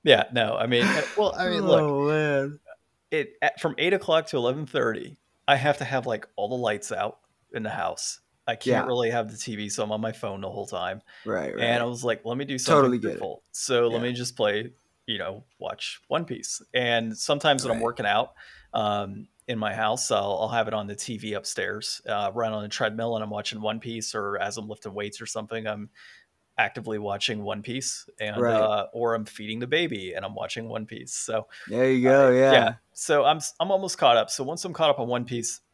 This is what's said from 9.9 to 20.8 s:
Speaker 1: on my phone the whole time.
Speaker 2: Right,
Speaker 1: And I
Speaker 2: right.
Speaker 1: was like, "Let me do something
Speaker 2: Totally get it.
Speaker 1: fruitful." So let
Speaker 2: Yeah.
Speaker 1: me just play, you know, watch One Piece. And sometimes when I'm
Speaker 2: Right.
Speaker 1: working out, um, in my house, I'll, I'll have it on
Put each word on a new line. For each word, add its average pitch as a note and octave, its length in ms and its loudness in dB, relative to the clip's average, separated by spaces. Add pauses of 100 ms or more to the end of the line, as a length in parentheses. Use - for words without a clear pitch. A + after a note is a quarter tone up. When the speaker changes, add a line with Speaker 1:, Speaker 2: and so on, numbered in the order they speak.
Speaker 1:
on G#2+ 100 -2
my A2 120 -4
phone G2+ 280 -8
the G2 100 -8
whole G2+ 160 -10
time. F#2+ 360 -6 (220)
Speaker 2:
Right, F2+ 280 -4
Speaker 1:
And - 120 -2
I A#2+ 160 2
Speaker 2:
right. - 40 0
Speaker 1:
was A#2+ 200 -6
like, A#2 200 -2
"Let A#2 120 -4
me C#3+ 80 -6
do C3+ 140 -6
something D3+ 180 4
Speaker 2:
Totally B2+ 220 6
get G#2+ 100 -2
it. - 60 -2
Speaker 1:
fruitful." - 360 -8
So A#2+ 380 2
let A2+ 60 0
Speaker 2:
Yeah. A#2 80 0
Speaker 1:
me B2 100 -2
just B2 240 -6
play, G#2+ 340 0 (340)
you A2 140 -4
know, F#2+ 240 -6 (160)
watch - 480 -10
One D#3+ 180 -2
Piece. - 380 -8 (100)
And A#2 460 0
sometimes C#3+ 460 2
when A#2+ 80 0
I'm A2+ 60 0
Speaker 2:
Right. A#2 60 0
Speaker 1:
working A#2 220 -2
out, G#2 280 2 (380)
um, G#2 540 -2 (220)
in A#2 100 -4
my G#2 160 -2
house, A2+ 380 0
I'll, G2+ 280 2
I'll A2 80 0
have A2+ 200 2
it G#2+ 60 -2
on G#2 120 -2